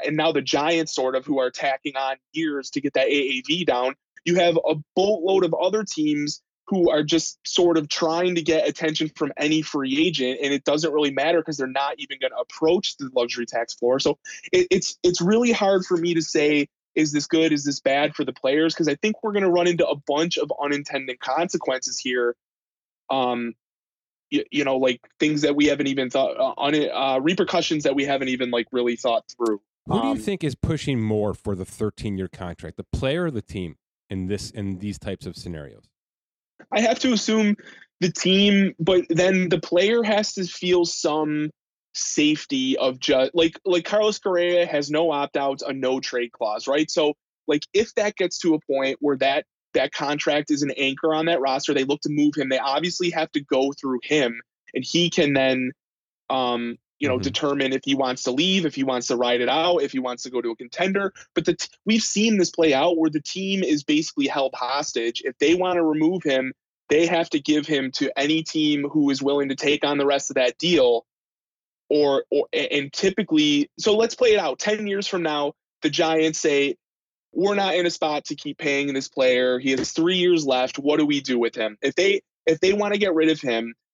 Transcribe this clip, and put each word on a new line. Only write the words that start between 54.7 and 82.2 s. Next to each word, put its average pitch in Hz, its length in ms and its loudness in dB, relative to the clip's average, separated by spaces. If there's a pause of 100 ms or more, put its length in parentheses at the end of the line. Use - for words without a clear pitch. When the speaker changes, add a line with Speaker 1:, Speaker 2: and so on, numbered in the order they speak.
Speaker 1:
and 131 100 -4
he 170 260 0
can 147 240 2
then, 131 380 0 (580)
um, 120 480 -2 (220)
you 143 80 -2
know, 131 80 0
Speaker 2:
Mm-hmm. 120 80 -2
Speaker 1:
determine 139 480 -2
if 131 140 -2
he 139 100 0
wants 127 280 -2
to 127 80 0
leave, 175 340 2
if 143 100 -4
he 135 80 -2
wants 127 240 -2
to 131 80 0
ride 120 240 2
it 123 80 0
out, 165 360 2
if 135 100 -4
he 135 60 -2
wants 123 240 -6
to 127 60 -12
go 123 120 -2
to 117 100 -4
a 113 60 -8
contender. 190 560 -4 (200)
But - 120 -2
the 175 80 2
t-, - 160 -6 (160)
we've 220 180 2
seen 214 340 2
this 170 120 2
play 160 240 2
out 165 240 2
where 160 120 2
the 151 120 -2
team 190 420 -4
is 147 220 0
basically 151 420 0
held 135 260 -2
hostage. 123 680 -4
If - 140 -6
they 156 180 4
wanna 180 260 0
remove 156 420 2
him, 131 280 0 (380)
they 156 160 4
have 170 240 0
to 156 100 0
give 151 260 2
him 135 260 -2
to 135 280 -2
any 156 240 0
team 151 480 0
who 147 200 4
is 135 120 -2
willing 143 240 2
to 135 80 -2
take 147 300 0
on 143 120 0
the 143 80 2
rest 139 240 0
of 135 60 -10
that 123 220 2
deal. 131 480 4 (840)
Or, 143 420 2
or, 143 200 2
a-, 147 220 -2
and 143 180 -2
typically, 151 800 2 (100)
so 214 160 2
let's 226 200 0
play 247 180 4
it 208 60 4
out. 143 200 -2
Ten 214 260 -2
years 202 220 -4
from 180 160 -2
now, 147 300 -2 (300)
the 156 60 0
Giants 160 500 2
say, 143 360 2 (560)
"We're 196 240 0
not 190 200 0
in 180 100 2
a 165 60 0
spot 151 340 -2
to 151 100 -8
keep 143 220 -12
paying 143 360 -2
this 135 140 -4
player. 127 500 2
He 131 140 -2
has - 220 -2
three 175 240 2
years 175 280 2
left. 127 340 0
What 147 200 2
do 151 60 4
we 143 160 0
do 131 180 -2
with 117 160 0
him?" 110 260 -4
If 135 140 -2
they, 196 280 2 (220)